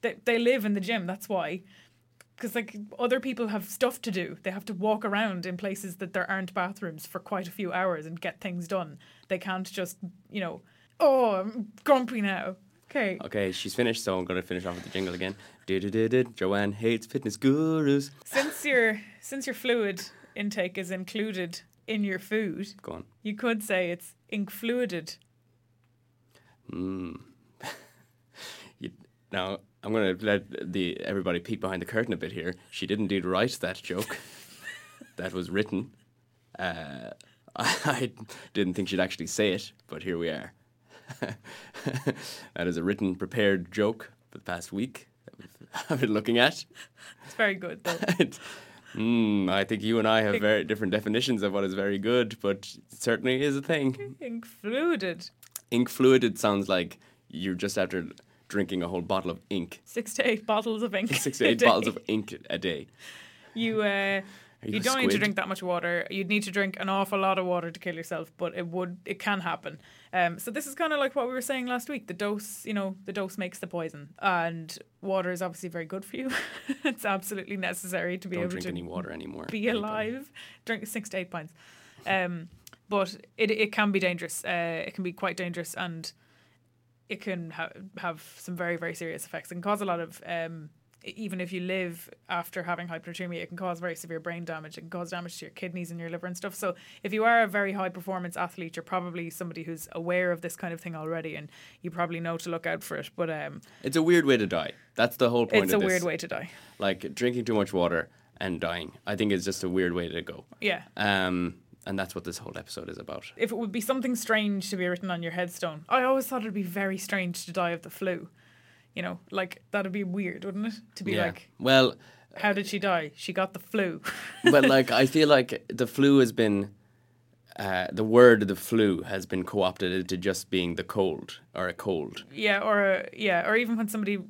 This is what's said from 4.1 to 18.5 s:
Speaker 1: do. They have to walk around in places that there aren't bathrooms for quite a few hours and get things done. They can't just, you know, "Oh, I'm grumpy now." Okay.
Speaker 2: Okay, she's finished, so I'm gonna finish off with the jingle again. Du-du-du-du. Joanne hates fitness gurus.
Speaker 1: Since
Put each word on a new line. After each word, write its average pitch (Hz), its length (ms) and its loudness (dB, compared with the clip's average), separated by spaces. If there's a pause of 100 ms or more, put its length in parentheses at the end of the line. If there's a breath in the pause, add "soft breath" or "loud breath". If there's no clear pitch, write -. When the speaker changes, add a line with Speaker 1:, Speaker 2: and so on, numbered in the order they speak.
Speaker 1:
do. 175 320 -4
They 185 80 -4
have 196 160 -10
to 214 80 -6
walk 214 300 0
around 202 420 0
in 180 100 -4
places 196 400 -6
that 185 160 -8
there 185 180 -2
aren't 190 220 -4
bathrooms 180 540 -4
for 180 140 -8
quite 180 280 -4
a - 20 -10
few 180 220 -4
hours 180 320 0
and 165 160 -10
get 165 200 -6
things 175 280 -6
done. 165 300 -4 (300 soft breath)
They 185 100 0
can't 185 320 -4
just, 180 260 -6 (340)
you 208 100 -6
know, 165 200 -6 (380 soft breath)
"Oh, 262 380 6
I'm 214 360 -4 (120)
grumpy 254 360 4
now." 190 360 -2 (340)
Okay. 208 340 0
Speaker 2:
Okay, 98 280 0
she's - 220 -6
finished, 113 300 2
so 95 140 0
I'm 90 80 -2
gonna 92 160 -2
finish 90 240 -4
off 87 80 -4
with 90 100 -10
the - 60 -14
jingle 92 240 -2
again. 92 220 -4 (300 loud breath)
Du-du-du-du. 110 580 2 (100)
Joanne 101 380 0
hates 113 340 0
fitness - 320 -4
gurus. 143 720 4 (160)
Speaker 1:
Since 285 400 -2